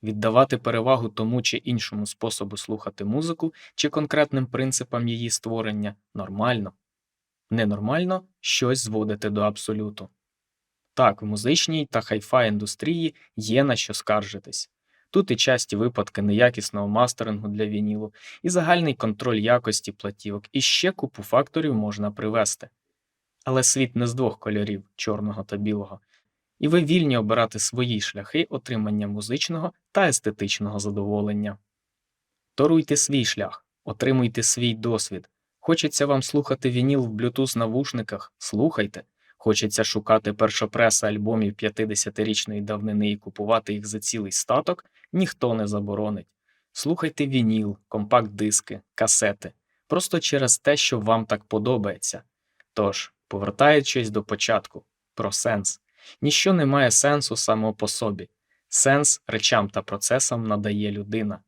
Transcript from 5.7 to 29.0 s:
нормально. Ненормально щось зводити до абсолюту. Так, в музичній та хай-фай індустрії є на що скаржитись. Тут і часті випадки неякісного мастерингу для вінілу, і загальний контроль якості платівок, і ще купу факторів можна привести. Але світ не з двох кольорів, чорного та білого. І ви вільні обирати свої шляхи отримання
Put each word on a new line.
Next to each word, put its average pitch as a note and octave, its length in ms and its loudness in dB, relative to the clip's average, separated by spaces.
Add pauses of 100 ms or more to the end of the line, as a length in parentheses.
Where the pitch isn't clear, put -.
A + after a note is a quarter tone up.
нормально. G#2 580 -2 (800)
Ненормально A#2 720 0 (180)
щось - 380 2
зводити G#2+ 520 -2
до G#2 100 0
абсолюту. G#2 680 -4 (840)
Так, A2+ 280 4
в - 20 -10
музичній C3+ 640 0
та - 140 -2
хай-фай A2 480 0
індустрії B2+ 680 -2 (220)
є A2+ 280 2
на B2+ 120 2
що - 180 -4
скаржитись. G#2 760 -4 (420)
Тут G3 180 2
і A#2+ 60 2
часті B2 400 0
випадки G#2+ 460 -2
неякісного G#2 680 2
мастерингу A2 600 0
для G#2+ 180 -2
вінілу, G#2+ 480 -4 (280)
і F3 80 -2
загальний E3+ 440 2
контроль A2+ 420 -2
якості A2 560 0
платівок, G2+ 600 -10
і C#3 80 0
ще - 320 2
купу - 300 -8
факторів C#3+ 520 0
можна G#2 360 -2
привести. G#2+ 580 -2 (760)
Але C3 180 2
світ B2 340 2
не A#2+ 100 0
з A#2 80 -4
двох B2 240 0
кольорів, G#2 460 -4 (120)
чорного G2+ 480 -4
та G2+ 120 -8
білого. G2+ 440 -4 (580)
І C#3+ 100 0
ви E3 160 4
вільні D3+ 320 4
обирати A2 420 2
свої A#2+ 420 -2
шляхи B2+ 500 -4
отримання G#2+ 580 -4